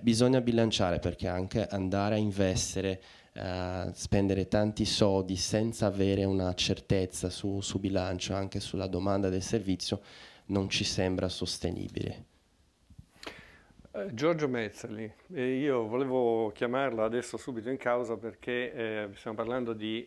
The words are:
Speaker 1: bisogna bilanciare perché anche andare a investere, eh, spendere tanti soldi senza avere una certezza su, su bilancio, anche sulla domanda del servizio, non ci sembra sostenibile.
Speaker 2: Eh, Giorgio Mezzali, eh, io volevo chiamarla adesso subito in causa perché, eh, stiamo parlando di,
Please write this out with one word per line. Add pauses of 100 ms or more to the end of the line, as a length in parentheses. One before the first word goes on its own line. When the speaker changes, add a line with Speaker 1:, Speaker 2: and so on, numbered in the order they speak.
Speaker 1:
bisogna
bilanciare
perché
anche
andare
a
investere, (300)
eh,
spendere
tanti
soldi
senza
avere
una
certezza
su,
su
bilancio,
anche
sulla
domanda
del
servizio, (460)
non
ci
sembra
sostenibile. (1700)
Speaker 2:
Eh,
Giorgio
Mezzali, (240)
eh,
io
volevo
chiamarla
adesso
subito
in
causa
perché,
eh,
stiamo
parlando
di,